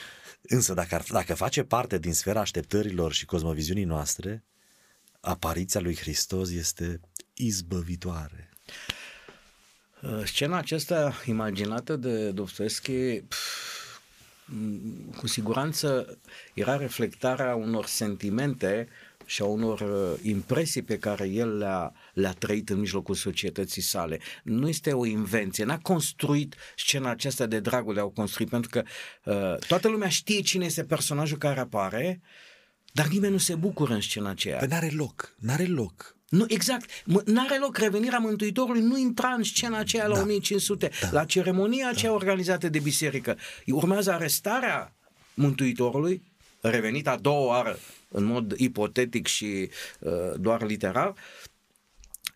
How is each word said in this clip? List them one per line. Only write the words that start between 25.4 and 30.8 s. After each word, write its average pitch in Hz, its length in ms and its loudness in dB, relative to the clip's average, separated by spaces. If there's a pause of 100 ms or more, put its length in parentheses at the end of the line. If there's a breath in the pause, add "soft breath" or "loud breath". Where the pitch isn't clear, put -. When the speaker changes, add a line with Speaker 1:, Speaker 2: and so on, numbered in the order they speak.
Speaker 2:
n-a 139 140 0
construit 147 800 0 (220 loud breath)
scena 135 320 0
aceasta 127 360 -2
de 110 140 0
dragul 110 340 0
de 101 60 0
a 101 40 2
o 101 60 -2
construi, 104 360 -2
pentru 120 240 -2
că, 117 140 0 (420 loud breath)
uh, 98 420 0
toată 180 200 4
lumea 214 220 0
știe 202 320 0
cine 185 240 0
este 165 180 -2